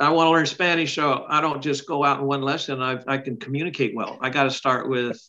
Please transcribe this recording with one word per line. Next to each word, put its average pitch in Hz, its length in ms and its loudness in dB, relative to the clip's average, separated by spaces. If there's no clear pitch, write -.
I 143 80 4
wanna 165 220 4
learn 160 160 6
Spanish, 165 480 0
so 147 340 0
I 151 140 2
don't 143 200 -2
just 143 240 -2
go 147 160 -2
out 143 180 4
in 139 60 -2
one 139 160 0
lesson. 139 400 -2
I, 127 240 -2
I 135 120 0
can 131 180 -6
communicate 135 580 -4
well. 104 280 -6
I 131 80 -2
gotta 135 200 2
start 131 380 -2
with, 120 400 -2